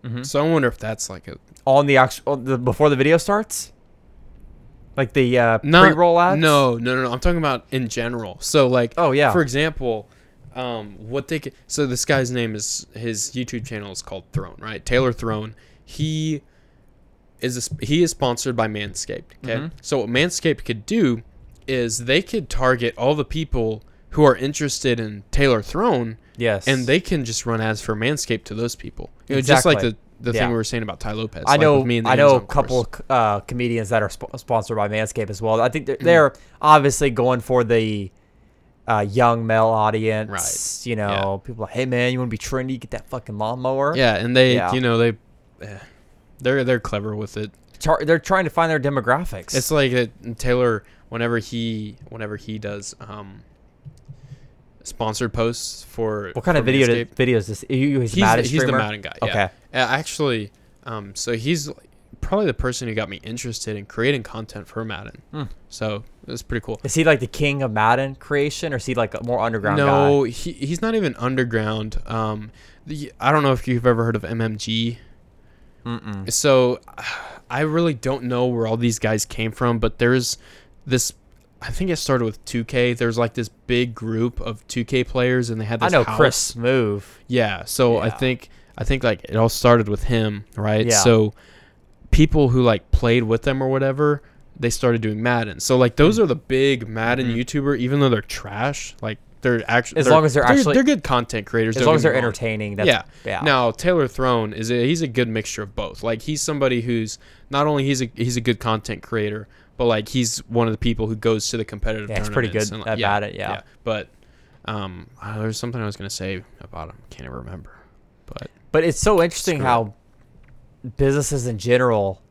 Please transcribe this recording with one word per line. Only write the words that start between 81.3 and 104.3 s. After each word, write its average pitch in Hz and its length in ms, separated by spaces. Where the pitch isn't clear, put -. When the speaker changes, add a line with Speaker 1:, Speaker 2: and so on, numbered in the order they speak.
Speaker 2:
I - 80
think 185 200
it 160 60
started 127 300
with - 180
two 117 180
K. 123 300
There's, 117 240
like, 117 180
this 113 140
big 123 460
group 113 460
of 110 280
two 120 160
K 127 200
players, 127 460
and 110 100
they 110 40
had 113 180
Speaker 1:
I 165 40
Speaker 2:
this - 60
Speaker 1:
know 127 120
Speaker 2:
house. 110 120
Speaker 1:
Chris - 360
Smoove. 117 520
Speaker 2:
Yeah, 107 380
so 120 340
I 92 100
Speaker 1:
Yeah. - 100
Speaker 2:
think, 127 300
I - 80
think, 135 180
like, 110 220
it 82 120
all 113 120
started 117 400
with 104 160
him, 110 400
right? 107 300
Speaker 1:
Yeah. 113 120
Speaker 2:
So 107 340
people 151 400
who, 127 120
like, 113 280
played 120 340
with 113 180
them 135 200
or 131 60
whatever, 135 540
they 120 100
started 117 300
doing 107 220
Madden. 117 380
So, 127 180
like, 123 180
those 202 220
Speaker 1:
Mm. 220 60
Speaker 2:
are - 20
the 135 100
big 131 500
Madden 117 420
Speaker 1:
Mm-hmm. 117 100
Speaker 2:
YouTuber, 135 400
even 131 220
though 139 100
they're 110 100
trash, 107 800
like, 110 180
they're 120 300
actu-, 120 260
Speaker 1:
As 143 100
Speaker 2:
they're, 156 80
Speaker 1:
long 156 100
as 139 100
they're 143 80
Speaker 2:
they're, 123 80
Speaker 1:
actually, 214 240
Speaker 2:
they're 262 80
good 254 220
content 117 420
creators, 113 300
Speaker 1:
as 131 60
Speaker 2:
don't 120 40
Speaker 1:
long 156 80
Speaker 2:
get - 40
Speaker 1:
as 135 40
they're 156 100
Speaker 2:
me 123 40
wrong. 123 80
Speaker 1:
entertaining, 107 520
that's, 107 120
Speaker 2:
Yeah. 117 140
Speaker 1:
yeah. 98 200
Speaker 2:
Now, 131 260
Taylor 165 380
Throne 120 440